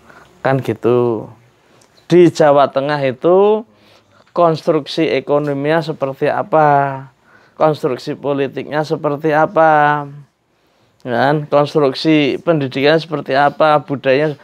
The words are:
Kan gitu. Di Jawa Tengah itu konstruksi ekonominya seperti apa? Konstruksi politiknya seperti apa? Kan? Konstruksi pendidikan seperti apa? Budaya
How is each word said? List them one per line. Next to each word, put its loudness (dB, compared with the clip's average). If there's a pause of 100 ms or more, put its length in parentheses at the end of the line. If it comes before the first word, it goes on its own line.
(440)
Kan 0
gitu. -2 (760)
Di 6
Jawa 4
Tengah -4
itu 0 (720)
konstruksi 0
ekonominya -2
seperti -6
apa? 0 (480)
Konstruksi -2
politiknya -6
seperti -4
apa? 2 (960)
Kan? -2
Konstruksi 0
pendidikan 0
seperti -8
apa? 2
Budaya -2